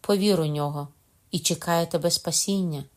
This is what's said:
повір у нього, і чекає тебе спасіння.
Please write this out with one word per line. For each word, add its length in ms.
повір 400
у 60
нього, 420
і 80
чекає 480
тебе 240
спасіння. 720